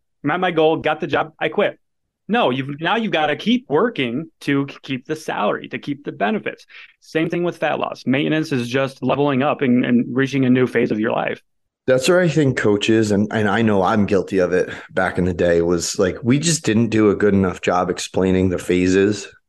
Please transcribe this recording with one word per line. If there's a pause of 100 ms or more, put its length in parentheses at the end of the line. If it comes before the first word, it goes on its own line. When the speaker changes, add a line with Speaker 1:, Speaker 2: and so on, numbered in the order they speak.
(240)
Speaker 1:
I'm
at
my
goal,
got
the
job,
I
quit'?" (520)
No,
you've,
now
you've
gotta
keep
working (100)
to
k-,
keep
the
salary,
to
keep
the
benefits. (360)
Same
thing
with
fat
loss.
Maintenance
is
just
leveling
up
and,
and
reaching
a
new
phase
of
your
life. (440)
Speaker 2:
That's
where
I
think
coaches,
and,
and
I
know
I'm
guilty
of
it (220)
back
in
the
day,
was
like,
we
just
didn't
do
a
good
enough
job
explaining
the
phases. (240)